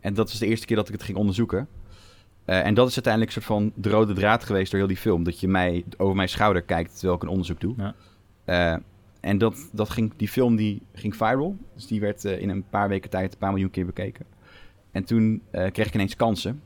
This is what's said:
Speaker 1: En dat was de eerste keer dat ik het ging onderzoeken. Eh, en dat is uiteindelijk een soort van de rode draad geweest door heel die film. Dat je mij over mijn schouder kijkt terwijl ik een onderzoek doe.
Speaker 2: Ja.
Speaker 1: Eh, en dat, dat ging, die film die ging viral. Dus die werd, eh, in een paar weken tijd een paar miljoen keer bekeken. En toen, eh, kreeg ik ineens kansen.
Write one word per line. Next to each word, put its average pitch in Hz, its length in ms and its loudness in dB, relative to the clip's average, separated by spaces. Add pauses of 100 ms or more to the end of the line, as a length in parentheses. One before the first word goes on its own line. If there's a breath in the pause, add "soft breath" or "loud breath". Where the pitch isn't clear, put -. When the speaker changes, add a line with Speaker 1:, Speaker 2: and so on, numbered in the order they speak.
Speaker 1:
En 101 140 -4
dat 107 160 2
was - 80 -10
de 113 80 0
eerste 113 200 0
keer 110 100 2
dat 104 120 0
ik 101 60 -10
het - 80 -10
ging 101 160 -6
onderzoeken. 104 500 0 (760 soft breath)
Eh, 92 220 2
en 107 80 4
dat 123 140 6
is 123 60 -2
uiteindelijk 113 420 0
een 107 60 -6
soort 107 160 0
van 104 140 0 (100)
de 104 80 2
rode 107 220 6
draad 104 320 2
geweest 95 260 0
door 98 100 0
heel 98 80 2
die 95 80 0
film. 87 280 2
Dat 87 160 -2
je 92 80 0
mij 90 360 2 (120)
over 98 200 2
mijn 95 120 0
schouder 98 340 2
kijkt 85 300 -2
terwijl 90 240 0
ik 85 60 -6
een 82 60 -6
onderzoek 90 320 -2
doe. 113 160 -4
Speaker 2:
Ja. 104 180 -6 (500 soft breath)
Speaker 1:
Eh, 87 360 2 (400)
en 101 180 0
dat, 110 340 0
dat 104 180 -2
ging, 110 260 -2
die 107 120 -2
film 120 280 4
die 107 260 0 (120)
ging 104 220 -6
viral. 135 400 0 (180)
Dus - 120 -18
die 107 140 -2
werd, 104 240 -2
eh, 95 160 -2
in 101 80 -2
een 95 220 -4
paar 101 180 0
weken 98 220 -4
tijd 95 220 -2
een - 60 -20
paar 98 140 -2
miljoen 95 180 0
keer 92 160 -4
bekeken. 92 400 -8 (680 loud breath)
En 98 120 -4
toen, 110 460 2
eh, 92 200 -2
kreeg 107 160 0
ik - 80 -10
ineens 98 220 0
kansen. 117 480 -2